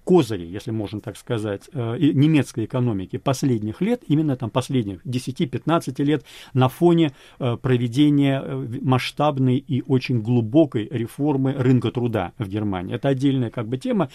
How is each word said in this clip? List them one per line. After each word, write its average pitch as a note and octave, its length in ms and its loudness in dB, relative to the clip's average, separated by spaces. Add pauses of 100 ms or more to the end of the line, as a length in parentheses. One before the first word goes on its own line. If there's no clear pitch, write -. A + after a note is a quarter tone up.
козырей, A2+ 420 2
если G2 240 -10
можно G#2+ 300 -6
так G2 160 -12
сказать, G#2+ 560 -6
э, A#2 260 -6
и D3+ 160 4
немецкой C#3 520 2
экономики A2+ 500 -2
последних A#2 640 -2
лет, A#3 260 -2
именно D3 300 0
там A2+ 140 -6
последних G#2 520 -2
десяти-пятнадцати C3 1000 -4
лет D3 180 2 (320)
на B2+ 160 4
фоне, E3+ 460 2 (240)
э, A#2 180 -2
проведения, C3+ 880 2
э, C#3+ 100 -8
в-, C3 300 -8
масштабной C3 720 2
и B2 300 -2
очень B2+ 340 0
глубокой A#2+ 720 2
реформы C3+ 640 -2
рынка B2+ 360 4
труда A2 460 -2
в G#2 100 -6
Германии. G2+ 480 -4
Это C#3 140 -2
отдельная C3+ 400 0
как A2 200 -8
бы C3 100 -4
тема, G3+ 360 -2